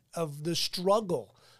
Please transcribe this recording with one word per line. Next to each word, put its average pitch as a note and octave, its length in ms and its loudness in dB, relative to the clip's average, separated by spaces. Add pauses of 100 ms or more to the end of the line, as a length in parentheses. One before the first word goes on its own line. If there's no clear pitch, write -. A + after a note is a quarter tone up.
(140)
of D3+ 300 -6
the E3+ 120 -2
struggle. F3+ 800 0 (240)